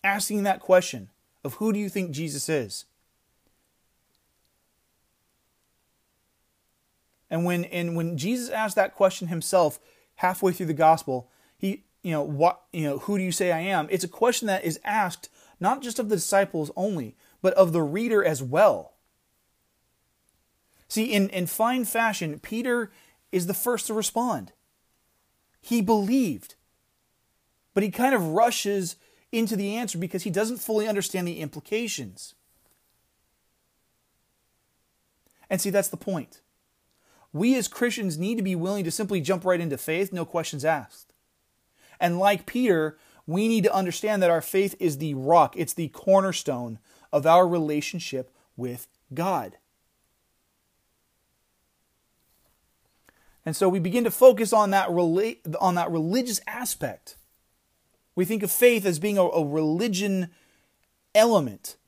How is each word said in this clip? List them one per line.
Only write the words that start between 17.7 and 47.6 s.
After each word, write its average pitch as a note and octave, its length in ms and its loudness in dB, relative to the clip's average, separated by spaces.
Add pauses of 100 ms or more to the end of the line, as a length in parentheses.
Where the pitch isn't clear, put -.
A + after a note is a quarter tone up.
the E3+ 100 2
reader G3+ 420 0
as D3 180 0
well. C3+ 520 2 (1900)
See, G#3+ 160 -2
in, G3+ 260 2
in F3+ 160 -4
fine A#3+ 380 0
fashion, G3+ 560 -2
Peter A#3+ 500 -4 (400)
is F3+ 160 -2
the F#3 80 -4
first - 320 -2
to A3 80 -6
respond. G#3+ 580 -4 (1080)
He A#3 220 0
believed, G#3 720 0 (1200)
but G3 80 2
he G#3 80 0
kind C4 240 2
of F3+ 140 0
rushes G3+ 680 0 (340)
into A3+ 240 0
the G3+ 220 -4
answer A3+ 220 -6
because F3 240 -6
he G#3 80 -4
doesn't A3 260 -2
fully G#3+ 320 -2
understand F#3+ 400 -4
the D#3+ 120 -8
implications. D#3 920 -8 (3250)
And F#3+ 100 0
see, G3+ 100 -2
that's F#3+ 180 0
the - 80 -10
point. - 440 -8 (920)
We A3+ 240 2
as A#3 120 -2
Christians G#3 500 -2
need G#3 180 -2
to A3 60 -2
be F#3 140 -2
willing F#3+ 280 -2
to E3 60 -4
simply G3 300 -2
jump E3+ 240 -2
right F3+ 160 2
into D3+ 180 -4
faith, F3+ 340 -2
no E3+ 120 -4
questions D#3 400 -6
asked. D3+ 480 -4 (880)
And F3 180 0
like G3 280 2
Peter, E3+ 520 0 (280)
we F#3+ 200 0
need A3+ 180 2
to - 100 4
understand F#3+ 480 -2
that F3 80 6
our E3 100 4
faith G3 400 -2
is D#3 180 0
the D3+ 160 -4
rock, C#3 420 4
it's E3 180 -4
the E3 140 -4
cornerstone D3 880 0 (340)
of D3 140 2
our F3 200 8
relationship D3+ 840 -4 (240)